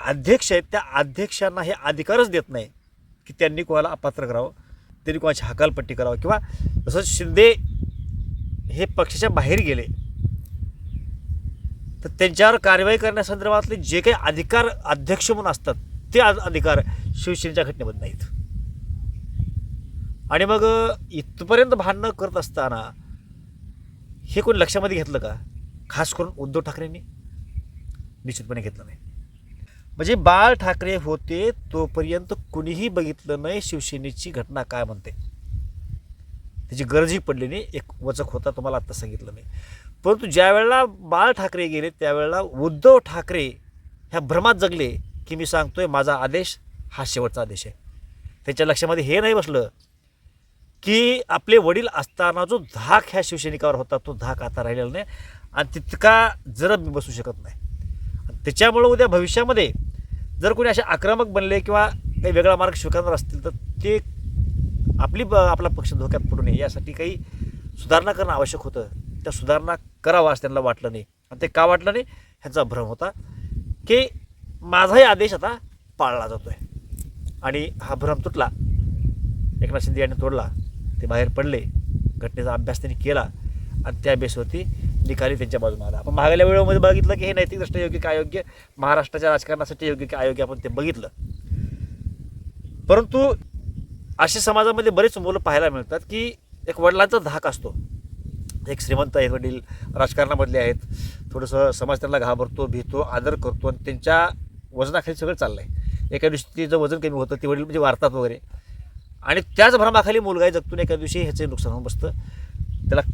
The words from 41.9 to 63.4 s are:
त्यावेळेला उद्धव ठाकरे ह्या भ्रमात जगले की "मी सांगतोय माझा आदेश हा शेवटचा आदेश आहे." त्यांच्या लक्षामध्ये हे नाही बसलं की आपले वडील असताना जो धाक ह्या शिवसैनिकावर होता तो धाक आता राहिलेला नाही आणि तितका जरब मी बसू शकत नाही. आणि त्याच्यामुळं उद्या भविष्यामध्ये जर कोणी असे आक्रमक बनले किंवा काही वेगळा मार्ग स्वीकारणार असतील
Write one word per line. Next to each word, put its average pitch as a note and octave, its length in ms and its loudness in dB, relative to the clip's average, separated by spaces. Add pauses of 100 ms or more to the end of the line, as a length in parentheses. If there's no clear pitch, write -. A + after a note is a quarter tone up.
त्यावेळेला D3+ 500 0
उद्धव E3 640 6
ठाकरे E3 400 -4 (640)
ह्या E3 100 -2
भ्रमात F3 340 4
जगले F3 340 0 (400)
की D#3+ 80 -6
"मी D#3+ 100 -4
सांगतोय E3+ 400 0
माझा C#3+ 280 2
आदेश C3+ 420 -2 (360)
हा C#3 140 -8
शेवटचा B2 340 -4
आदेश G#2+ 260 -8
आहे." G#2 100 -18 (680)
त्यांच्या C#3 220 0
लक्षामध्ये D#3 380 0
हे D#3 160 2
नाही A3 140 4
बसलं C#3+ 340 0 (1120)
की A#3+ 460 4
आपले F#3 300 4
वडील G3 360 2
असताना F3 500 0
जो A3 140 -2 (160)
धाक C#3+ 340 6
ह्या F#3+ 160 -2
शिवसैनिकावर D3+ 500 -2
होता C3 220 -4 (100)
तो D3 80 -10
धाक B2 280 -6
आता A#2+ 220 -6
राहिलेला A#2+ 280 -4
नाही G3 120 -8 (480)
आणि C#3 220 -2
तितका A3 540 4 (280)
जरब F3+ 240 2
मी D#3+ 80 -8
बसू C#3+ 240 -6
शकत A#2 300 -10
नाही. - 180 -14 (600)
आणि - 240 -10
त्याच्यामुळं A3+ 440 6
उद्या A#3+ 180 6
भविष्यामध्ये F#3 640 2 (720)
जर G3+ 120 4
कोणी A#3+ 160 2
असे A3+ 140 2
आक्रमक G#3+ 440 2
बनले G3 340 0
किंवा G#3 260 2
काही - 440 -2
वेगळा F3+ 260 6
मार्ग F3+ 180 2
स्वीकारणार E3+ 380 0
असतील - 320 -4